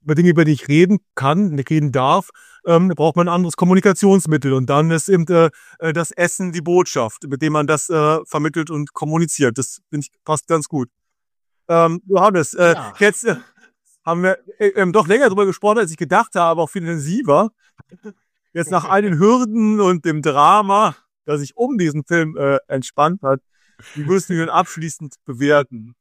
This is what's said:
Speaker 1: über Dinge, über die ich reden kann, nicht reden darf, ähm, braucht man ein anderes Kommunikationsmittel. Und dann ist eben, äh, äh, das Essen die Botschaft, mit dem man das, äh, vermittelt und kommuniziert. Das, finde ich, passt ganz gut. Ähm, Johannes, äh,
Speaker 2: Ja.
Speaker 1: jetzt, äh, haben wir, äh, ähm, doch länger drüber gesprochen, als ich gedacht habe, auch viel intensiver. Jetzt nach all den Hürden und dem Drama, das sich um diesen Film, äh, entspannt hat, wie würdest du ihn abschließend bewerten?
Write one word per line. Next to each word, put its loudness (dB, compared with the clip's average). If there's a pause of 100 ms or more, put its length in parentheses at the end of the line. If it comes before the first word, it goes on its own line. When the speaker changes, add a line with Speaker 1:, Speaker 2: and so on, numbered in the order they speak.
Speaker 1:
über -2
Dinge, 6
über 4
die 2
ich -4
reden 4 (160)
kann, 0
nicht -6
reden 0
darf, 0 (360)
ähm, 4
braucht 0
man 2
ein -2
anderes -2
Kommunikationsmittel. 2
Und -2
dann 2
ist -2
eben, 2
äh, 4 (300)
äh, -4
das -4
Essen -4
die -8
Botschaft, -2
mit -8
dem -2
man 0
das, -2
äh, 0
vermittelt -6
und -8
kommuniziert. -2
Das, -8
finde -8
ich, -20 (120)
passt -6
ganz -2
gut. -6 (760)
Ähm, 2
Johannes, 2
äh, 4
Speaker 2:
Ja. -6
Speaker 1:
jetzt, 0
äh, 0 (720)
haben -2
wir, 0 (220)
äh, 0
ähm, 0
doch 2
länger 2
drüber 0
gesprochen, 0
als -4
ich -14
gedacht -2
habe, 0
auch -4
viel -8
intensiver. 0 (1000)
Jetzt -6
nach -2
all 2
den -2
Hürden 2
und 0
dem -2
Drama, 2 (300)
das -4
sich -12
um -2
diesen -2
Film, -2
äh, 2 (100)
entspannt -2
hat, 0 (540)
wie -8
würdest -2
du -4
ihn -4
abschließend -6 (100)
bewerten? -2